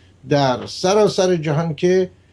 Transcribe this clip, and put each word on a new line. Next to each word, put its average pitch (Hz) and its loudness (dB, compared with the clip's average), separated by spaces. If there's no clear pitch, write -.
در 131 0
سراسر 185 2
جهان 156 -2
که 180 0